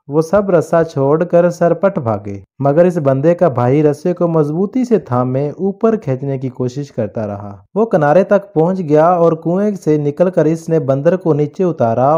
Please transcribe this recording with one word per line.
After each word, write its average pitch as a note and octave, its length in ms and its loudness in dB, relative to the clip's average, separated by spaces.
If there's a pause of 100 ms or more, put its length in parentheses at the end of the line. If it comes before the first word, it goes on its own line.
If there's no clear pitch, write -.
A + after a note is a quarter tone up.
वो D3+ 140 0
सब G3 280 -2
रस्सा E3 340 2
छोड़कर E3 680 2
सरपट E3+ 480 0
भागे, G2+ 440 -6 (200)
मगर D3 240 4
इस F3 120 -2
बंदे C#3 360 2
का F3 160 2
भाई B2 320 2
रस्से D3+ 300 0
को E3+ 160 -2
मजबूती E3+ 560 -2
से A3+ 160 2
थामे B2+ 500 -2
ऊपर G3 480 -2
खींचने C3+ 400 -6
की C3 120 -6
कोशिश B2+ 400 -6
करता A2 340 -6
रहा। G2+ 280 -10 (240)
वो A3 100 0
किनारे E3+ 380 4
तक G3 300 0
पहुंच F3+ 260 0
गया D3+ 300 4
और E3+ 260 2
कुएं F#3+ 400 -2
से D3+ 240 0
निकलकर D#3 460 0
इसने D#3+ 340 -2
बंदर C#3+ 360 0
को E3+ 180 0
नीचे D3 300 -2
उतारा B2+ 540 0